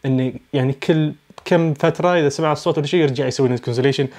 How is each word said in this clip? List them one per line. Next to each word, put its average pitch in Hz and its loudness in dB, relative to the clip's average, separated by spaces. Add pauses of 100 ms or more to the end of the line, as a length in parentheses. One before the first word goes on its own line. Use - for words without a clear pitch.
إنه 131 0 (200)
يعني 135 0
كل 156 0 (320)
كم 165 2
فترة 170 0
إذا 143 2
سمع 156 0
الصوت 151 -2
ولا 143 -2
شيء 175 0
يرجع 139 0
يسوي 127 0
نويز 120 -2
كانسليشن، 131 0 (120)